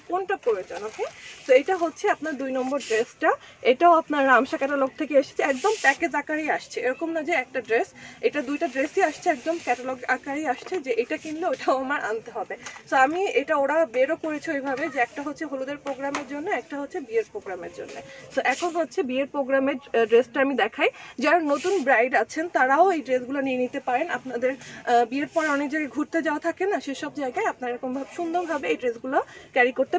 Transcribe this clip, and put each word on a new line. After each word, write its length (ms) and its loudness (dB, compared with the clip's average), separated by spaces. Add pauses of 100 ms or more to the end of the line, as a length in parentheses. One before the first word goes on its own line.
কোনটা 360 -2
প্রয়োজন, 440 -2
ওকে? 160 -6 (420)
তো 40 4 (100)
এটা 220 0
হচ্ছে 220 -4 (100)
আপনার 260 -6
দুই 180 -4
নম্বর 200 -2 (100)
ড্রেসটা, 420 0 (400)
এটাও 220 8 (100)
আপনার 280 0
রামসা 300 6
catalog 300 0 (100)
থেকে 220 -4
এসেছে, 200 -4 (100)
একদম 200 2 (120)
package 360 2
আকারেই 380 -4
আসছে, 180 -10 (100)
এরকম 300 -2
না 120 -2
যে 60 0 (100)
একটা 240 -6
ড্রেস, 200 2 (380)
এটা 220 0
দুইটা 260 -2
ড্রেসই 360 2
আসছে 160 -6 (100)
একদম 200 -4 (100)
catalog 320 -4 (180)
আকারেই 380 -6
আসছে 200 -10 (120)
যে 60 -2 (100)
এটা 200 -4
কিনলে 300 -6
ওটাও 320 0
আমার 160 -4 (100)
আনতে 260 -8
হবে। 180 -8 (340)
So 60 -4 (120)
আমি 140 0 (200)
এটা, 140 0 (100)
ওরা 120 2 (200)
বেরও 280 2
করেছে 300 -6
ওইভাবে 300 -4 (100)
যে 120 -4
একটা 200 -12
হচ্ছে 240 -8
হলুদের 340 -6
প্রোগ্রামের 480 -6
জন্য, 140 -8 (160)
একটা 180 -10
হচ্ছে 180 -8 (100)
বিয়ের 240 -2
প্রোগ্রামের 460 -10
জন্য। 160 -12 (400)
So 60 0 (140)
এখন 160 -2 (100)
হচ্ছে 200 -4 (100)
বিয়ের 240 0
প্রোগ্রামের, 480 0
আহ, 280 2
ড্রেসটা 340 4
আমি 100 0 (100)
দেখাই। 240 0 (360)
যারা 160 6 (120)
নতুন 220 0 (120)
bride 260 4 (100)
আছেন 220 -4 (120)
তারাও 300 6 (100)
এই 100 -4
ড্রেসগুলো 400 -2
নিয়ে 180 -2
নিতে 240 -6
পারেন, 180 0 (120)
আপনাদের, 380 -2
আহ, 540 2
বিয়ের 240 -4
পরে 220 2
অনেক 160 0
জায়গায় 240 -4
ঘুরতে 300 -2
যাওয়া 220 -2
থাকে 240 -2
না, 140 0
সেসব 260 -8 (100)
জায়গায় 300 -2
আপনারা 200 -6
এরকম 240 -6
ভাবে 220 -8
সুন্দরভাবে 540 -2
এই 100 -2
ড্রেসগুলো 360 -2 (360)
carry 180 4
করতে 260 0